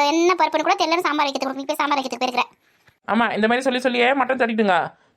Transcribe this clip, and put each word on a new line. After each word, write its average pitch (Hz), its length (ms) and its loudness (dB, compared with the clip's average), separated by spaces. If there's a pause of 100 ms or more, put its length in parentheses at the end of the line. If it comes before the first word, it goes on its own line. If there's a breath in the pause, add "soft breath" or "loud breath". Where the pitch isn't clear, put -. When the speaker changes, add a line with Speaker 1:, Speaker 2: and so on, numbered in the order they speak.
Speaker 1:
என்ன 330 280 4
பருப்புன்னு 311 320 0
கூட 359 80 2
தெரியலன்னு 339 320 0
சாம்பார் 294 200 0
வைக்கிறதுக்கு, 269 340 -6
நீ 277 40 -8
போய் 302 160 -6
சாம்பார் 285 180 0
வைக்கிறதுக்கு 254 260 -4
போயிருக்கிற. 247 220 -2 (640 soft breath)
Speaker 2:
ஆமா, 226 260 2
இந்த 208 120 0
மாதிரி 247 200 0
சொல்லி 254 140 0
சொல்லியே 247 340 2
மட்டன் 254 260 -2
தட்டிட்டுங்க. 220 360 2 (400 soft breath)